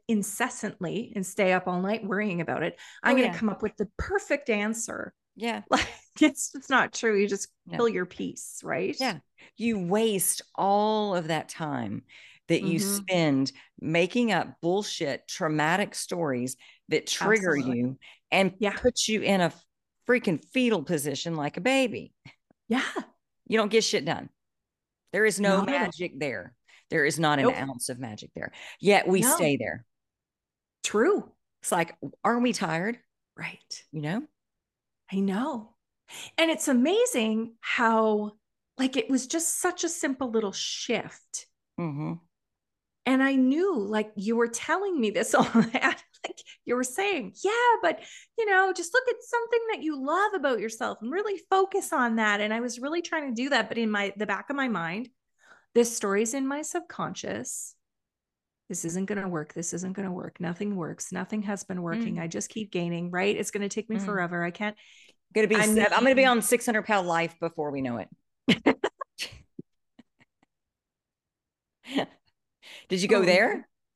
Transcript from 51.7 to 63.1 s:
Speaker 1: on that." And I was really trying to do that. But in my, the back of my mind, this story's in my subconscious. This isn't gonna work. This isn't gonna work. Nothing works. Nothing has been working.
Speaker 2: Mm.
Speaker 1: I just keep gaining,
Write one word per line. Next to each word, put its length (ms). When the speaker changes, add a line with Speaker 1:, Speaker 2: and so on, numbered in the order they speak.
Speaker 1:
on 220
that." 260
And 120
I 80
was 180
really 240
trying 260
to 140
do 60
that. 180
But 100
in 140
my, 260
the 80
back 240
of 60
my 120
mind, 420
this 200
story's 380
in 140
my 160
subconscious. 1120
This 160
isn't 200
gonna 240
work. 240
This 200
isn't 200
gonna 200
work. 260
Nothing 360
works. 360
Nothing 320
has 200
been 200
working. 320
Speaker 2:
Mm. 60
Speaker 1:
I 60
just 220
keep 220
gaining, 400